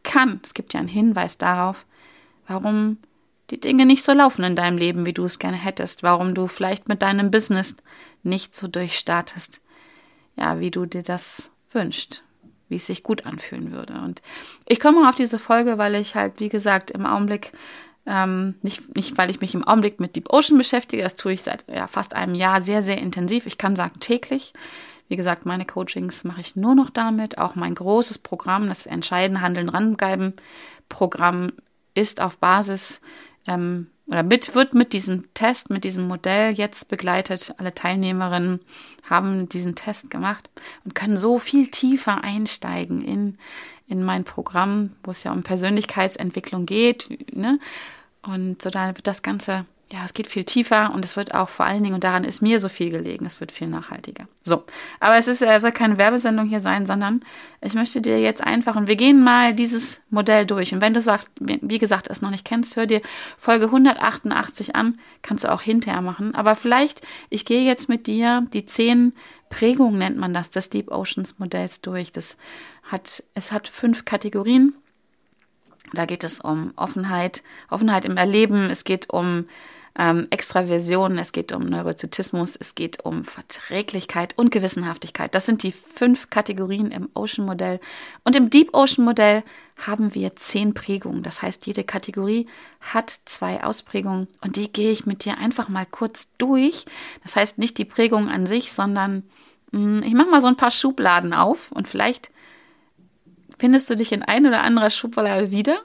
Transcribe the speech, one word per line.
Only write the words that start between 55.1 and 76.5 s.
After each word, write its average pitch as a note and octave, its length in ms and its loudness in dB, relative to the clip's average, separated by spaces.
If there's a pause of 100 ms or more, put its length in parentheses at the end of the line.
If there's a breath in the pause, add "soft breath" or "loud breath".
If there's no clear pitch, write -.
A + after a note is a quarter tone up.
es A#3 100 4
ist, B3 140 2
äh, A3 180 8
soll A#3 140 2
keine A3 260 2
Werbesendung A3 480 4
hier G#3+ 140 -2
sein, F#3+ 260 0
sondern G3+ 320 0 (420 loud breath)
ich G3+ 140 -6
möchte A#3 260 0
dir A3+ 180 2
jetzt A3 220 0
einfach, A#3 340 0
und G#3 120 0
wir G#3+ 80 4
gehen C4 280 8
mal A#3+ 300 6
dieses A#3 560 -2
Modell G#3 380 4
durch. F#3+ 260 -2
Und F#3 80 0
wenn A3 140 4
du A#3 60 2
sagst, G#3+ 280 0 (100)
wie, - 220 -4
wie A3 160 -2
gesagt, G3+ 320 0
es - 140 -8
noch G3+ 80 -4
nicht G3 140 -8
kennst, A#3 300 -2
hör A3+ 120 0
dir G#3+ 140 2 (360 loud breath)
Folge A3+ 320 4
hundertachtundachtzig - 1080 2
an, A3+ 240 0 (220 loud breath)
kannst - 220 -4
du - 80 0
auch F#3 100 -2
hinterher A3 400 0
machen. F#3 320 -6
Aber G#3+ 220 2
vielleicht, B3+ 460 0 (280 loud breath)
ich G#3+ 160 -6
gehe B3 180 2
jetzt B3+ 240 0
mit A#3 200 -2
dir A#3 460 2
die G3+ 120 -4
zehn A#3+ 480 4 (360 loud breath)
Prägungen, A#3 500 2
nennt F#3+ 180 -2
man F#3 160 -4
das, F3 160 -4
des - 220 -4
Deep G3+ 200 -6
Oceans F#3+ 460 -6
Modells F3+ 440 -6
durch. F3+ 320 -8
Das - 240 -10 (440 loud breath)
hat, - 420 -10 (120)
es - 160 -8
hat G#3+ 160 -6
fünf - 380 -2
Kategorien. A3 680 4 (1160)
Da E3+ 140 -4
geht E3+ 180 -8
es E3 160 -6
um D#3 360 -4